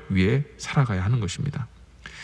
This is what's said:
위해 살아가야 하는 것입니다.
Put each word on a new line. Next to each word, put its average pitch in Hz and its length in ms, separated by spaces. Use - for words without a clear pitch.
위해 98 340
살아가야 110 440
하는 117 180
것입니다. - 480